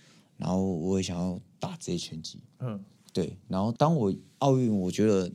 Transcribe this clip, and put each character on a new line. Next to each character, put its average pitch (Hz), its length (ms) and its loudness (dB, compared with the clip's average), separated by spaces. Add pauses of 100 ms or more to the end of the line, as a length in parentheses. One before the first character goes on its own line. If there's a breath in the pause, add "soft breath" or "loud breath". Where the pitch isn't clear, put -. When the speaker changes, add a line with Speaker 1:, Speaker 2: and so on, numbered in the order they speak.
(360 soft breath)
Speaker 1:
然 - 120 -6
后 92 140 2
我 95 360 0
也 95 40 0
想 90 140 -4
要 90 240 -2 (180)
打 175 200 -8
职 - 120 -8
业 87 80 0
拳 80 240 -10
击。 - 160 -14 (220)
Speaker 2:
嗯。 104 240 -6 (300)
Speaker 1:
对， 92 220 -2 (100)
然 92 160 -2
后 113 100 2
当 147 220 4
我 104 200 2 (240)
奥 135 180 4
运， 120 180 2
我 90 160 0
觉 101 160 2
得 95 280 4